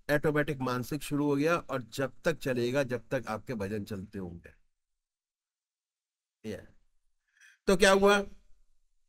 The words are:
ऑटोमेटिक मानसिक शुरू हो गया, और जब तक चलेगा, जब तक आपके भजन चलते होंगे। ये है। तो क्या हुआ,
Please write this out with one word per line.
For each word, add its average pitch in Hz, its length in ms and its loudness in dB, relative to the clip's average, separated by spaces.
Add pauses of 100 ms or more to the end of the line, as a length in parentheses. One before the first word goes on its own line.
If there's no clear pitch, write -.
(120)
ऑटोमेटिक 147 460 0
मानसिक 127 460 -4
शुरू 147 220 0
हो 143 100 2
गया, 156 220 2
और 131 240 -6
जब - 400 -8
तक 170 160 0
चलेगा, 123 460 0
जब 120 240 -6
तक 131 200 -4
आपके 107 260 -6
भजन 101 300 -6
चलते 98 360 -10
होंगे। 87 300 -12 (1900)
ये 107 120 -10
है। 82 120 -16 (1000)
तो 190 100 6
क्या 196 140 8
हुआ, 196 260 8 (920)